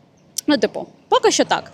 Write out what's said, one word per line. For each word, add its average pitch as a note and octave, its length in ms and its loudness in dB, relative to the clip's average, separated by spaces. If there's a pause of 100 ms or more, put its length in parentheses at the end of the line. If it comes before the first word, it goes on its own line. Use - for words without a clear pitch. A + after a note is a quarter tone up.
(480)
ну, D4 100 2
типу, - 300 -4 (220)
поки A4 220 2
що C4+ 140 0
так. - 280 -4